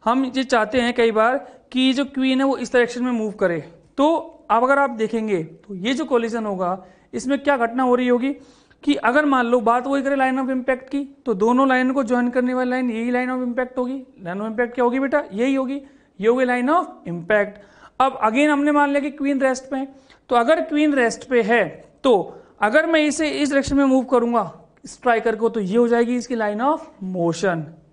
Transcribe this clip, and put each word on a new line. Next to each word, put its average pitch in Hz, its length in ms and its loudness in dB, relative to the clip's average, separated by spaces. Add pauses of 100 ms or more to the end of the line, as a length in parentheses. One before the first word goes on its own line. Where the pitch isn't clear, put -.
हम 254 240 0
ये 262 160 -4
चाहते 240 380 0
हैं 240 120 0
कई 226 180 2
बार 220 260 2 (340)
कि 254 100 0
ये 262 120 4
जो 277 120 0
क्वीन 262 340 0
है 269 60 2
वो 269 120 0
इस - 160 -8
डायरेक्शन 240 300 2
में 247 80 -2
मूव 220 220 -4
करे। 175 260 0 (380)
तो 285 100 4 (420)
अब 226 140 4
अगर 277 160 4
आप 277 120 2
देखेंगे 220 520 -2
तो - 320 -16
ये 202 180 -4
जो 277 120 -4
कोलिजन 233 400 -2
होगा 185 400 -4 (280)
इसमें 247 260 -4
क्या 285 180 2
घटना 233 260 -2
हो 247 120 4
रही 247 120 0
होगी 247 240 2 (520)
कि 285 120 2 (100)
अगर 277 200 4
मान 262 200 2
लो 240 160 2
बात 240 260 2
वही 277 160 0
करें 277 120 0
line 262 240 0
of 262 120 -4
impact 254 380 -4
की, 277 140 -4 (220)
तो 240 80 -2
दोनों 240 340 2
लाइन 254 240 2
को 269 120 0
ज्वाइन 247 260 0
करने 247 240 0
वाली 254 160 -2
लाइन 254 220 -2
यही 233 200 -4
line 254 200 -2
of 254 120 -4
impact 247 340 -4
होगी। 254 220 -4 (240)
Line 180 180 -6
of 220 60 -6
impact 226 280 -4
क्या 254 80 0
होगी 247 160 2
बेटा? 277 240 0 (100)
यही 247 220 0
होगी, 269 260 -4 (380)
ये 202 80 0
होगी 254 180 2
line 247 240 0
of 330 160 2 (240)
impact। 196 500 0 (400)
अब 262 240 0
again 262 260 2
हमने 294 220 2
मान 285 180 2
लिया 285 120 0
कि 294 100 -6
क्वीन 277 300 -2
रेस्ट 262 280 -2
पे 277 80 -6
है, 269 100 -6 (420)
तो 247 60 2
अगर 277 280 4
क्वीन 302 300 0
रेस्ट 233 360 -2
पे 247 140 2
है 214 220 2 (380)
तो 240 360 2 (220)
अगर 247 240 2
मैं 320 140 2
इसे 302 320 0
इस 277 180 -2
डायरेक्शन 277 280 0
में 285 80 4
मूव 262 200 2
करूंगा 233 460 0 (360)
स्ट्राइकर 226 480 0
को, 220 140 0
तो 226 100 -4
ये 196 180 0
हो 240 100 4
जाएगी 233 280 2
इसकी 240 200 -4
line 208 280 -2
of 311 180 0 (320)
motion। 170 500 -2 (300)